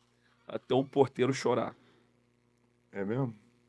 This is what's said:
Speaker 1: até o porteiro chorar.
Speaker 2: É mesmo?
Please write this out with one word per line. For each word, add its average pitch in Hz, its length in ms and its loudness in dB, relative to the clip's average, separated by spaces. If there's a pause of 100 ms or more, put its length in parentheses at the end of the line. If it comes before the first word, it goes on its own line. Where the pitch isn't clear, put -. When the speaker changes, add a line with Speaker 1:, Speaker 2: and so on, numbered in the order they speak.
(460)
Speaker 1:
até - 280 -4
o 135 100 4
porteiro 131 480 2
chorar. 123 440 -2 (1160)
Speaker 2:
É 101 120 -4
mesmo? 117 300 -2 (340)